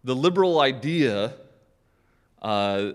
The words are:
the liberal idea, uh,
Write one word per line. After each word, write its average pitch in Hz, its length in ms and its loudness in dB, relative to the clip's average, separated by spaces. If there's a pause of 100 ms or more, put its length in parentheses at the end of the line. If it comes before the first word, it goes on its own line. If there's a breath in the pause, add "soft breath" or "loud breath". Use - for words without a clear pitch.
the 127 120 -4
liberal 175 460 2
idea, 135 720 0 (1080)
uh, 101 520 -2